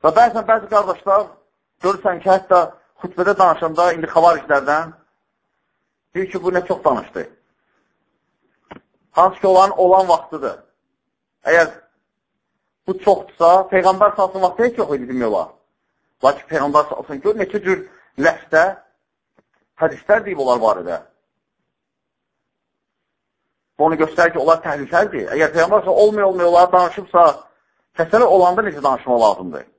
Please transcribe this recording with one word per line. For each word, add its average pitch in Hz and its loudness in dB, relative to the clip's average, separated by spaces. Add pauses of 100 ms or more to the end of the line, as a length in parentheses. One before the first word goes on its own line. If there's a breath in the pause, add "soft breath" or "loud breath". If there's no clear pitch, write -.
Və 156 2
bəzən 226 2
bəzi 214 -2
qardaşlar 202 -2 (600)
görürsən 185 -2
ki, 190 0
hətta 185 2 (420)
xutbədə 180 -2
danışanda 170 2
indi 160 -8
xavariclərdən 156 0 (1200)
deyir 185 -6
ki, 185 -8
bu 180 -2
nə 180 -2
çox 185 -6
danışdı. 104 -2 (1800)
Hansı 190 0
ki, 196 -2
olan, 190 4
olan 185 2
vaxtıdır. 143 -4 (880)
Əgər 160 2 (1160)
bu 190 -6
çoxdursa, 180 2 (200)
Peyğəmbər 190 2
salsın 190 -2
vaxtı 180 -2
heç 156 -2
yox 147 -4
idi 123 -10
demək 123 -4
olar. 87 -4 (760)
Lakin 143 0
Peyğəmbər 147 0
salsın - -12
gör, 214 -2
neçə 202 -6
cür 185 -4 (320 soft breath)
ləfdə 160 0 (1160)
hədislər 196 -2
deyib 165 -8
onlar 123 0
barədə. 90 -2 (2750)
Bu 151 0
onu 160 0
göstərir 170 0
ki, 165 -6
onlar 160 0
təhlükəlidir. 147 -4
Əgər 151 0
Peyğəmbər 185 0
salsın 190 2
olmaya, 208 0
olmaya 180 0
onlar 175 4
danışıbsa, 180 2 (720)
kəsələ 190 0
olanda 185 2
necə 147 -10
danışmaq 127 -2
lazımdır? 90 -2 (140)